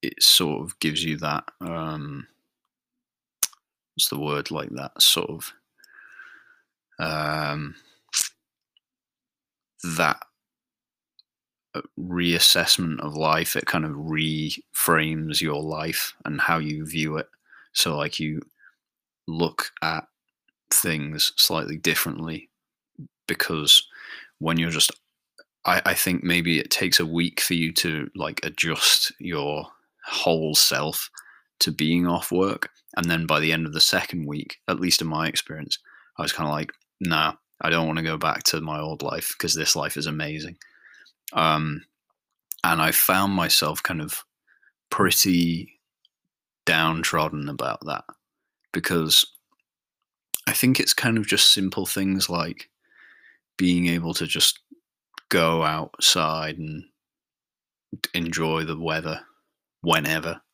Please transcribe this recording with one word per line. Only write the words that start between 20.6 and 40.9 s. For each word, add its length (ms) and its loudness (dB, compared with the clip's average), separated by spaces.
things 640 0
slightly 420 2
differently, 720 -2
because 600 4
when 180 0
you're 120 0
just, 220 2
I, 200 2
I 80 2
think 300 0
maybe 360 2
it 100 -4
takes 300 2
a 60 0
week 360 -2
for 120 0
you 200 0
to, 420 -2
like, 280 -6
adjust 760 2
your 480 -4
whole 500 0
self 540 2
to 120 2
being 360 2
off 240 -2
work. 380 0
And 120 0
then 160 0
by 140 2
the 120 0
end 160 -2
of 60 -8
the 80 4
second 440 2
week, 320 -8
at 120 0
least 220 2
in 60 -4
my 200 -2
experience, 500 -6
I 60 -6
was 100 -2
kinda 160 -2
like, 220 -4
"Nah, 360 0
I 80 0
don't 180 2
wanna 160 -2
go 140 -2
back 280 -2
to 160 0
my 180 -6
old 240 -6
life, 340 -4
'cause 160 -2
this 220 0
life 220 -4
is 100 -4
amazing." 500 -8